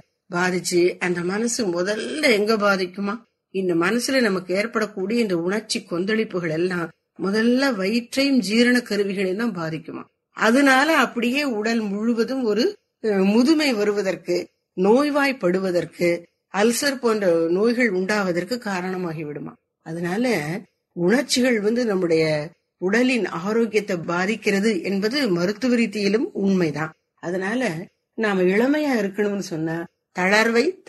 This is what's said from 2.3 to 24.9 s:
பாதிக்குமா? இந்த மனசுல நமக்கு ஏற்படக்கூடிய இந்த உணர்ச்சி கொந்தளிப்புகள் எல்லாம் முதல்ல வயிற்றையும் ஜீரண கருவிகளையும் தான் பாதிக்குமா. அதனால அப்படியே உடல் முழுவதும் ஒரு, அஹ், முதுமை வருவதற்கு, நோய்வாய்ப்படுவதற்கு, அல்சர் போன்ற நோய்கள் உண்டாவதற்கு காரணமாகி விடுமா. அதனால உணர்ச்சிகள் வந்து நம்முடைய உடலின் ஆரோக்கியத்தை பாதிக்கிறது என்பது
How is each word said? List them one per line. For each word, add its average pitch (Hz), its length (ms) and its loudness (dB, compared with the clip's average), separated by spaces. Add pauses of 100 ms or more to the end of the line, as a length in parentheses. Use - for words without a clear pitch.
பாதிக்குமா? 202 680 -2 (280)
இந்த 185 240 -2
மனசுல 233 460 0
நமக்கு 185 340 0
ஏற்படக்கூடிய 214 680 -2
இந்த 190 180 0
உணர்ச்சி 208 520 -4
கொந்தளிப்புகள் 190 600 -2
எல்லாம் 170 400 -2 (320)
முதல்ல 240 520 2
வயிற்றையும் 240 640 0
ஜீரண 240 420 4
கருவிகளையும் 202 720 -2
தான் 180 40 -10
பாதிக்குமா. 160 460 -8 (280)
அதனால 269 680 4
அப்படியே 247 480 0
உடல் 226 360 -2
முழுவதும் 220 640 -2
ஒரு, 240 360 0 (240)
அஹ், 202 220 2
முதுமை 262 480 4
வருவதற்கு, 190 760 -2 (280)
நோய்வாய்ப்படுவதற்கு, 190 1500 2 (280)
அல்சர் 240 460 0
போன்ற 202 500 2
நோய்கள் 226 420 2
உண்டாவதற்கு 190 680 -2
காரணமாகி 185 640 -6
விடுமா. 156 340 -10 (260)
அதனால 175 580 -2 (520)
உணர்ச்சிகள் 240 680 2
வந்து 233 240 0
நம்முடைய 165 640 0 (280)
உடலின் 233 480 0
ஆரோக்கியத்தை 202 680 -2
பாதிக்கிறது 196 840 -2
என்பது 214 460 -2